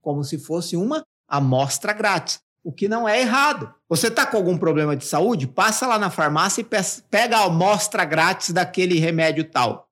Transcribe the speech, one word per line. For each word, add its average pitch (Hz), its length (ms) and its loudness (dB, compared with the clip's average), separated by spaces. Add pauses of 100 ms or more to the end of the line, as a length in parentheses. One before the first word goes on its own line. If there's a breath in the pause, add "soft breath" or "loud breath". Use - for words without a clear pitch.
como 147 220 -4
se 143 160 -6
fosse 170 380 -6
uma 277 260 -2 (240)
amostra 139 640 0
grátis, 208 460 -2 (240)
o 170 100 -12
que 196 160 -4
não 226 200 -2
é 220 120 2
errado. 254 540 0 (140)
Você 165 220 0
tá 226 140 0
com - 120 -2
algum 180 200 0
problema 151 400 0
de 127 80 -10
saúde? 160 420 0
Passa 214 400 0
lá 233 120 2
na 196 120 0
farmácia 156 500 0
e 214 40 -6
pe-, - 460 -4
pega 226 280 2
a 208 60 4
amostra 185 600 2
grátis 160 460 0
daquele 180 480 2
remédio 160 520 2
tal. - 420 -2